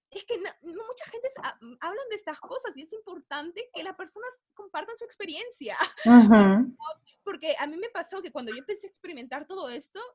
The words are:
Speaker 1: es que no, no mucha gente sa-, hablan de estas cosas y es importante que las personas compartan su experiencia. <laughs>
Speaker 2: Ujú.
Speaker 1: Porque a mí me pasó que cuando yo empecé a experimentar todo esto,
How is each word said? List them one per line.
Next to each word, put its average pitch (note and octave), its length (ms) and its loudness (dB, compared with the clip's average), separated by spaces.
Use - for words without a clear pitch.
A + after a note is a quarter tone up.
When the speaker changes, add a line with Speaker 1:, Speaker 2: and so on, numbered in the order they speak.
Speaker 1:
es G4 140 -16
que A4+ 140 -4
no, F#4 120 -8
no E4+ 240 -14
mucha B4 240 -14
gente A#4+ 200 -8
sa-, - 260 -10
hablan A4+ 300 -8
de G#4+ 60 -6
estas D#4 240 -12
cosas A#4 360 -10
y C4+ 60 -14
es D#4+ 100 -18
importante F4 800 -12
que E4 120 -12
las F#4 100 -10
personas G#4 340 -14
compartan G4+ 420 -12
su A#4+ 80 -14
experiencia. E4+ 720 -12
<laughs> - 120 -14
Speaker 2:
Ujú. A3+ 680 10
Speaker 1:
Porque D#4+ 360 -6
a C#4+ 100 -4
mí D#4+ 80 -12
me A4 140 -8
pasó F#4 300 -10
que C#4+ 120 -14
cuando B3 180 -10
yo A#3+ 80 -10
empecé G4 300 -12
a - 20 -20
experimentar C#4+ 560 -12
todo F4+ 220 -10
esto, C#4+ 320 -14